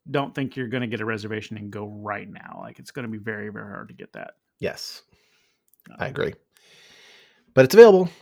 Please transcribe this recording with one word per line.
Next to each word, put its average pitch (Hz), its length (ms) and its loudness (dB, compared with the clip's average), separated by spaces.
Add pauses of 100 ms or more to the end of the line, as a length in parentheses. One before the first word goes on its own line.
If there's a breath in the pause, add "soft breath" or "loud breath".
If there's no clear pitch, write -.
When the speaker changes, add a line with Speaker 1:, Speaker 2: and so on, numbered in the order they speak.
Speaker 1:
don't 139 240 -4
think 135 220 -6
you're 127 140 -6
gonna 123 180 -4
get 110 140 -6
a 110 40 -6
reservation 107 520 -8
and 104 140 -12
go 104 160 -12
right 104 420 -10
now. - 320 -18
Like, 113 180 -18
it's 131 120 -20
gonna 123 180 -10
be 110 80 -10
very, 107 320 -10
very 104 200 -14
hard - 200 -14
to - 60 -20
get - 180 -20
that. - 220 -16 (240)
Speaker 2:
Yes, - 420 -10 (880)
Speaker 1:
Um, - 100 -20
Speaker 2:
I - 80 -6
agree. - 260 -6 (1200 soft breath)
But 131 120 8
it's - 80 -2
available 190 360 10 (120)